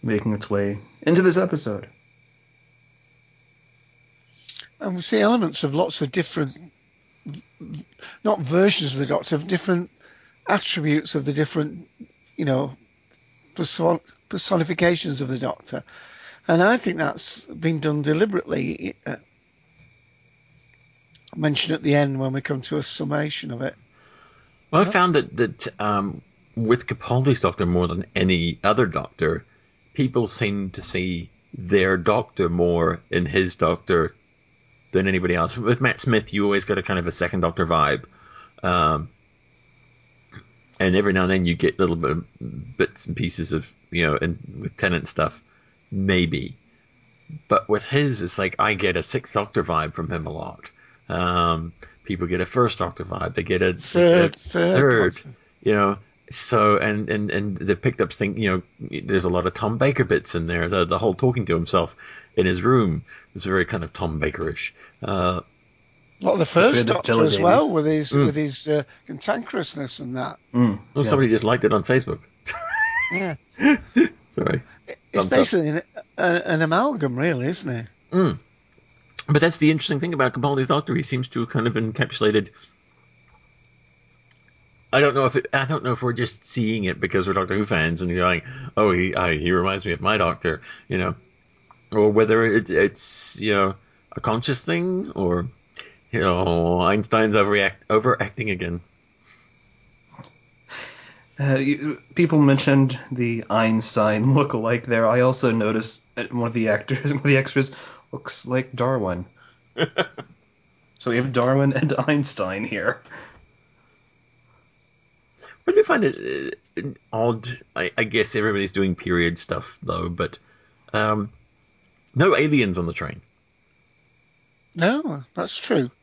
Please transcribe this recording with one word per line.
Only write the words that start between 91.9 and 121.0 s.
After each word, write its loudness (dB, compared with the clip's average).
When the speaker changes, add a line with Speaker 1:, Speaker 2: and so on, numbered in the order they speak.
Speaker 3:
or 4
whether 4
it, 2
it's, -2
you 0
know, 2
a -10
conscious -2
thing -2
or, -2
you -2
know, 2
Einstein's 2
overreact-, 2
overacting 0
again. -4
Speaker 1:
Uh, 2
you, -2
people 4
mentioned 6
the -2
Einstein 2
look-alike 2
there. 2
I 4
also 2
noticed -2
that -8
one -2
of -6
the 0
actors, -2
<laughs> -
one -2
of -10
the 4
extras, 0
looks -10
like -4
Darwin. -2
Speaker 3:
<laughs> -20
Speaker 1:
So -6
we 0
have -2
Darwin 2
and 0
Einstein -2
here. -4
Speaker 3:
I 2
do 6
find 2
it, -4
uh, -6
odd. 0
I, -4
I 2
guess 0
everybody's 0
doing 2
period 0
stuff, -8
though, -4
but, -6
um, 0